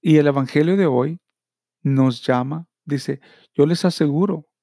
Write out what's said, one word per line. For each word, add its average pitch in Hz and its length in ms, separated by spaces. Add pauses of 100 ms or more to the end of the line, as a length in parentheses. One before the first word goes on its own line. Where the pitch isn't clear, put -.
Y 156 160
el 147 100
Evangelio 147 500
de 196 100
hoy 139 320 (640)
nos 131 420
llama, 135 420 (180)
dice, 139 360 (340)
"Yo 143 100
les 175 200
aseguro 165 640 (140)